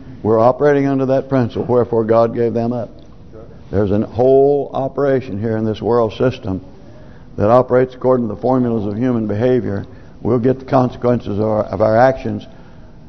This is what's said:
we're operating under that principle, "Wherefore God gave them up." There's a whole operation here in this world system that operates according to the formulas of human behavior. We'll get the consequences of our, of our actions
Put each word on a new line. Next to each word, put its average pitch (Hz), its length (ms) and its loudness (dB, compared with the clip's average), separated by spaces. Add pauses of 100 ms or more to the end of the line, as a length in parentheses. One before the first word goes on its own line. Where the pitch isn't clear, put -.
(240)
we're 110 180 4
operating 139 480 4
under 135 180 0
that 131 240 0
principle, 120 340 -2
"Wherefore 113 400 2
God 113 300 2
gave 117 180 0
them 117 200 -2
up." 120 180 -8 (800)
There's 98 220 0
a 104 120 0
whole 135 720 2
operation 135 680 -2
here 110 160 -2
in 110 80 -2
this 107 160 -4
world 110 340 0
system 123 460 -4 (760)
that 101 140 2
operates 127 440 2
according 127 340 0
to 104 60 -6
the 95 60 -14
formulas 120 460 0
of 104 100 -4
human 120 320 -2
behavior. 107 580 -2 (360)
We'll 120 180 0
get 127 180 0
the - 80 -16
consequences 120 720 -2
of 107 60 0
our, 107 200 0
of 95 160 -6
our 110 160 2
actions 120 500 0 (640)